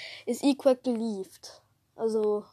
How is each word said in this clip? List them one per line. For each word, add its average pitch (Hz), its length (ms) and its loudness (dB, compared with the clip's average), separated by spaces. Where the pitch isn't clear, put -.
ist 226 180 -2
E-Quack 262 400 4
gelieft. 220 800 -6
Also, 214 580 0